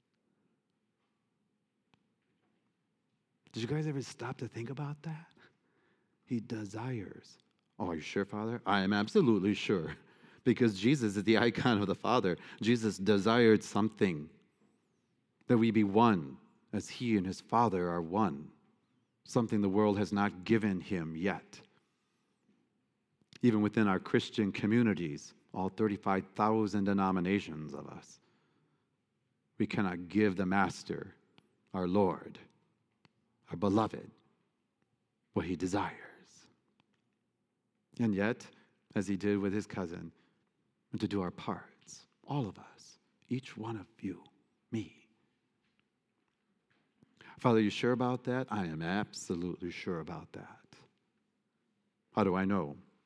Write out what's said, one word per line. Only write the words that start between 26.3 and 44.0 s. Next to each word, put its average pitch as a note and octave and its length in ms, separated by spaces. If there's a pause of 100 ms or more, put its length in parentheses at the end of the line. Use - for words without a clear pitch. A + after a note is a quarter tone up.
thousand G#2+ 480
denominations F#2+ 880
of D2 140
us, - 320 (1400)
we G#2+ 80
cannot F2+ 440
give G#2 260
the F#2+ 100
Master, F#2+ 720 (580)
our F2+ 140
Lord, F#2 500 (1120)
our E2+ 80
beloved, G#2 540 (1200)
what F2+ 120
he F2+ 100
desires. F2+ 380 (2000)
And A2+ 140
yet, G#2 320 (500)
as G2 120
he G2+ 80
did G2+ 240
with G2 140
his G#2 120
cousin, F2 460 (880)
to G#2 80
do G2 140
our F2 100
parts, - 760 (200)
all C3+ 220
of - 100
us, - 420 (300)
each B2+ 280
one A2 180
of F#2 100 (140)
you, - 240 (480)